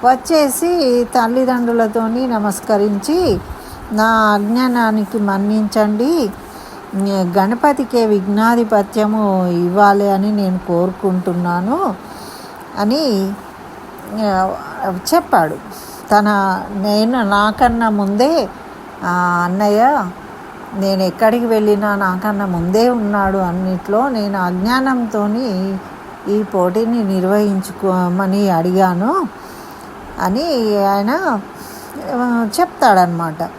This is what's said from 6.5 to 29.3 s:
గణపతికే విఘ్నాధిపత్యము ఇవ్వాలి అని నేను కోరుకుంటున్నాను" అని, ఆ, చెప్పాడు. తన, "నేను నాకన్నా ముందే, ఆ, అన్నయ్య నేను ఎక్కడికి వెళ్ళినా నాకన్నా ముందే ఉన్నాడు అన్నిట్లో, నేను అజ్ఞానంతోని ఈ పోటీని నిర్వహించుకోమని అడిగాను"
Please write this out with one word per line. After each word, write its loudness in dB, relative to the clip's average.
గణపతికే 2
విఘ్నాధిపత్యము 2
ఇవ్వాలి 4
అని 0
నేను 0
కోరుకుంటున్నాను" 0
అని, 0
ఆ, 0
చెప్పాడు. 2
తన, 2
"నేను 0
నాకన్నా 2
ముందే, 2
ఆ, 0
అన్నయ్య 2
నేను 0
ఎక్కడికి 2
వెళ్ళినా 2
నాకన్నా -2
ముందే 2
ఉన్నాడు 0
అన్నిట్లో, -2
నేను -2
అజ్ఞానంతోని -2
ఈ 2
పోటీని 0
నిర్వహించుకోమని 0
అడిగాను" 2